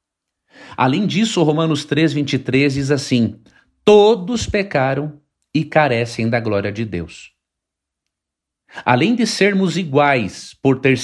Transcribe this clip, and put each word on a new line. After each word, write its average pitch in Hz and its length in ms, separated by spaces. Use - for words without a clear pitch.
Além 147 320
disso, 180 340
Romanos 156 440
três, 156 260
vinte 143 220
e 127 60
três 135 340
diz 139 180
assim: 123 480
"Todos 208 600
pecaram 147 760
e 156 100
carecem 120 640
da 117 120
glória 104 300
de 110 120
Deus." 90 500
Além 147 320
de 233 100
sermos 190 520
iguais 139 840
por 135 180
ter-, 131 240